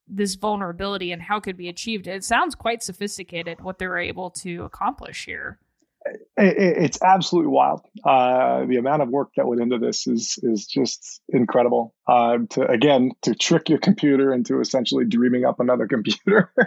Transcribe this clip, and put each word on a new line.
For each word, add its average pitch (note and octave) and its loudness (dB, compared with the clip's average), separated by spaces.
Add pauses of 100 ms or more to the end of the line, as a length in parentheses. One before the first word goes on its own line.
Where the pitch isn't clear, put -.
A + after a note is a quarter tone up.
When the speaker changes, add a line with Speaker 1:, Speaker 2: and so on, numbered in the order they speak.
Speaker 1:
this G3 -4
vulnerability F#3+ -4
and E3+ -10
how G#3 -4
it G3+ -8
could F#3 -8
be F3 -12
achieved. F#3 -8
It F#3+ -10
sounds C4+ 0
quite A#3 -4
sophisticated E3+ -10
what F#3 -10
they're F#3 -6
able F3+ -6
to F3 -10
accomplish - -8
here. - -12 (800)
Speaker 2:
It, F#3+ 4
it, F3+ 4
it's - -4
absolutely F3+ 4
wild. C3+ 2 (220)
Uh, B2+ 2
the B2+ 0
amount C#3 0
of B2 -2
work C#3 -2
that C3+ 0
went A#2+ 0
into A#2+ 0
this A#2 -4
is, A#2+ -2
is A2 0
just - -6
incredible. A#2+ 2 (120)
Uh, A#2+ 4 (120)
to, C3 0
again, B2+ 4 (100)
to A#2 0
trick - 0
your D3+ 4
computer C#3 2
into B2+ 0
essentially B2+ 0
dreaming B2 2
up A#2+ 0
another B2 2
<laughs> - -6
computer, F3+ 0 (140)